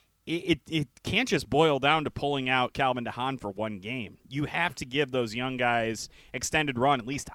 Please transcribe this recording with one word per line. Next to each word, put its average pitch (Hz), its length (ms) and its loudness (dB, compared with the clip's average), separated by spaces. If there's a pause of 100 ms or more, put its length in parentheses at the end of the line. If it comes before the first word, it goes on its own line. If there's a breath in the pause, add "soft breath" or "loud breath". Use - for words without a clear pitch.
(280)
it, 160 40 -6
it, 165 280 0 (120)
it 151 160 0 (160)
can't 226 260 0
just 143 220 0
boil 147 260 6
down 147 280 2
to 131 40 -2
pulling 139 400 -2
out 127 240 2
Calvin 127 300 0
de 117 80 -6
Haan 131 260 -4
for 104 140 -6
one 107 260 -4
game. 101 400 -10 (100)
You 139 180 -2
have 170 300 -2
to 156 100 -8
give 135 260 0
those 120 240 0
young 127 220 -4
guys 117 520 0 (240 soft breath)
extended 143 460 0
run, 135 200 6
at 107 60 -10
least 135 300 -6